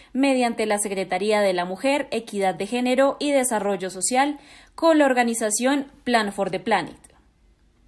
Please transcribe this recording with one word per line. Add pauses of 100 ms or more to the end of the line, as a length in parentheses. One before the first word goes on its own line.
(120)
mediante
la
Secretaría
de
la
Mujer,
Equidad
de
Género
y
Desarrollo
Social, (380)
con
la
organización (160)
Plan
for
the
Planet. (920)